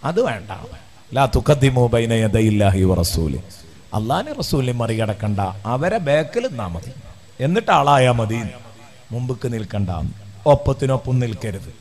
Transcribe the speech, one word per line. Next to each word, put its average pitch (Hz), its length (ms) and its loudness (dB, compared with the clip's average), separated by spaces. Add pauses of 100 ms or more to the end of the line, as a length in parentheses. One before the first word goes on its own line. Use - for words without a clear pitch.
അത് 175 180 0
വേണ്ട. 101 280 -4 (640)
ലാ 131 120 4
തുഖദ്ദിമൂ 127 640 4
ബൈന 117 240 2
യദയില്ലാഹി 107 720 4
വറസൂലി. 82 580 0 (540)
അള്ളാഹിനെ 151 380 -2
റസൂലിനെ 143 400 -2
മറികടക്കണ്ട, 110 680 -2 (260)
അവരെ 151 320 -2
ബാക്കിൽ 156 480 0
നിന്നാ 123 200 -6
മതി, 87 260 -10 (480)
എന്നിട്ട് 185 300 0
ആളായാ 143 420 4
മതി, 117 280 -2 (720)
മുമ്പുക്ക് 123 400 -6
നിൽക്കണ്ട, 101 380 -4 (560)
ഒപ്പത്തിനൊപ്പം 135 760 2
നിൽക്കരുത്. 107 600 -6